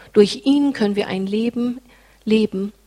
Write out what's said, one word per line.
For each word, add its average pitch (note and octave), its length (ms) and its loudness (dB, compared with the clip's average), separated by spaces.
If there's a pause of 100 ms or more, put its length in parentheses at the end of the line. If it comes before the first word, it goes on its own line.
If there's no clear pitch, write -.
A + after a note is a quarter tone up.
(120)
Durch - 320 4
ihn C#4+ 300 2
können G3+ 220 -2
wir G3+ 100 -2
ein F#3+ 200 -4
Leben A#3+ 540 -4 (460)
leben, G#3 480 0 (120)